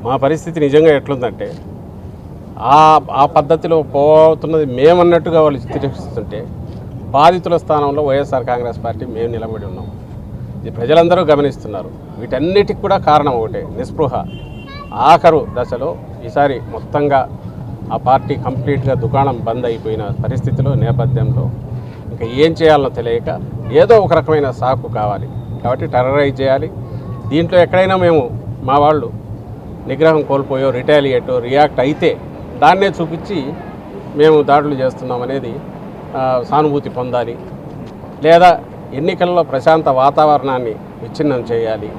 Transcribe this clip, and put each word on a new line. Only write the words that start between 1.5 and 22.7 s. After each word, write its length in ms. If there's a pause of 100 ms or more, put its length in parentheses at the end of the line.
ఆ, 420 (120)
ఆ 140
పద్ధతిలో 560
పోతున్నది 840
మేమన్నట్టుగా 760
వాళ్ళు 160
చిత్రీకరిస్తుంటే 880 (640)
బాధితుల 460
స్థానంలో 460
వైఎస్ఆర్ 420
కాంగ్రెస్ 400
పార్టీ 220
మేము 220
నిలబడి 380
ఉన్నాం. 200 (760)
ఇది 100
ప్రజలందరూ 520
గమనిస్తున్నారు. 680 (280)
వీటన్నిటికి 600
కూడా 180
కారణం 340
ఒకటే, 440
నిస్పృహ. 480 (680)
ఆఖరు 520 (120)
దశలో 380 (300)
ఈసారి 340 (100)
మొత్తంగా 580 (640)
ఆ 40
పార్టీ 380
కంప్లీట్గా 600
దుకాణం 500
బంద్ 220
అయిపోయిన 440 (140)
పరిస్థితిలో, 500
నేపథ్యంలో 760 (600)
ఇంకా 160
ఏం 260
చేయాలనో 360